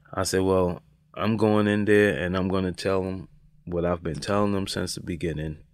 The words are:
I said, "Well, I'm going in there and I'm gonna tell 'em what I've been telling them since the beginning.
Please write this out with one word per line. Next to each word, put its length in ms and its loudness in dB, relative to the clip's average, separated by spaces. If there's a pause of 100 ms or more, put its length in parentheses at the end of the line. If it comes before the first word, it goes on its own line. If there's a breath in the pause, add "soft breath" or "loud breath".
(120)
I 120 -2
said, 180 0
"Well, 400 2 (320)
I'm 220 0
going 320 4
in 160 2
there 340 4
and 180 -2
I'm 120 0
gonna 240 0
tell 320 -2
'em 240 -8 (360)
what 200 -2
I've 180 0
been 180 -6
telling 320 0
them 140 -2
since 280 -4
the 60 -10
beginning. 580 -6 (160)